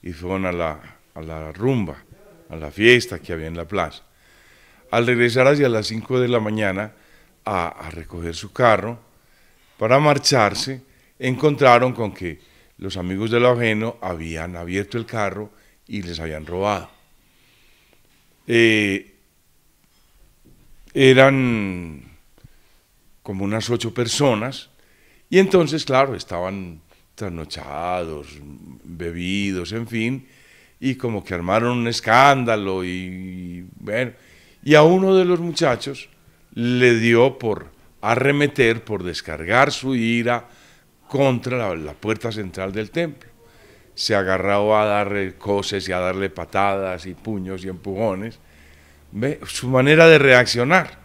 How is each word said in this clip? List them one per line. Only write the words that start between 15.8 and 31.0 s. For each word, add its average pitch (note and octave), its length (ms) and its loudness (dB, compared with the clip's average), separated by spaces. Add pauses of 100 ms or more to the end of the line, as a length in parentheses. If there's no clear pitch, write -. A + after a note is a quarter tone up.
y G#2 140 -10
les E2+ 180 -10
habían D#2 260 -10
robado. F#2+ 420 -4 (1600)
Eh, A2 680 2 (1800)
eran A#2+ 1080 4 (1200)
como G2 220 -8
unas G#2+ 260 -4
ocho A#2 220 -2
personas B2 760 -2 (580)
y F3 100 4
entonces, E3+ 460 2
claro, C3 300 2
estaban F2+ 680 -8 (340)
trasnochados, D#2+ 1200 -8 (460)
bebidos, F2 880 -4
en A2+ 160 -8
fin, A#2 400 -6 (500)
y C3 180 -4
como A2 280 -6